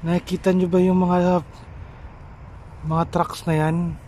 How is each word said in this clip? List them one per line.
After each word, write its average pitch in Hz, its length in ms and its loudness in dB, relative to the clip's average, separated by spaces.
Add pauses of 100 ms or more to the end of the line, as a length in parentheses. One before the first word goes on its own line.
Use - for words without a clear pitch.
Nakikita 175 480 0
nyo 185 160 4
ba 180 160 4
yung 185 160 4
mga, 180 440 4 (1400)
mga 160 240 0
trucks - 400 -2
na 160 80 4
yan? 160 520 0